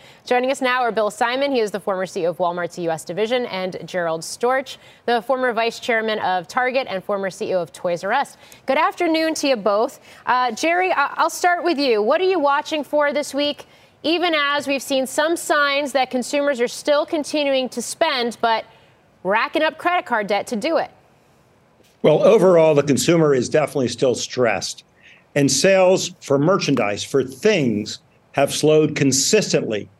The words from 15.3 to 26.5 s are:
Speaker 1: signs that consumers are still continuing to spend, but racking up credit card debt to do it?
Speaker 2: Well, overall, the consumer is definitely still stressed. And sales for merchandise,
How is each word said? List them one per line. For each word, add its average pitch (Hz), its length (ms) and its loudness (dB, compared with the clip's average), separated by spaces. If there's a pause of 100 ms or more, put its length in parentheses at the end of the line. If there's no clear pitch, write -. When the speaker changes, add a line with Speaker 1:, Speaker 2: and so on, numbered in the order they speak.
Speaker 1:
signs 285 540 0
that 254 180 0
consumers 285 500 -2
are 240 80 0
still 294 380 0
continuing 277 640 -2
to 233 140 -8
spend, 254 580 -2
but 226 240 0 (580)
racking 233 380 0
up 311 160 -2
credit 359 300 -2
card 214 180 -2
debt 202 220 -2
to - 80 -6
do 277 220 -2
it? 202 120 -2 (1120)
Speaker 2:
Well, 151 220 4
overall, 180 500 6
the 143 80 4
consumer 147 540 4
is 120 120 0
definitely 139 420 0
still 127 260 0
stressed. 107 680 -2 (520)
And 139 160 2
sales 185 680 2
for 139 200 0
merchandise, 135 640 0